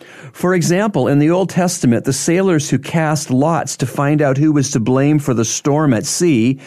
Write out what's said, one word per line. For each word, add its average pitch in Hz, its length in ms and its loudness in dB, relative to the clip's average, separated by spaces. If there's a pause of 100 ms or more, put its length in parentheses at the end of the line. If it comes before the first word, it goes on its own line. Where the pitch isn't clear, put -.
(320)
For 180 220 -2
example, 175 540 0
in 143 100 2
the 147 140 4
Old 180 180 0
Testament, 175 560 0
the 139 80 0
sailors 170 560 0
who - 80 0
cast 156 540 -2
lots 143 460 0
to 135 100 -4
find 147 340 0
out 135 160 2
who 156 140 2
was 143 200 0
to 131 80 -2
blame 135 380 2
for 143 160 -2
the 113 100 0
storm 147 500 0
at 104 120 -2
sea, 139 600 0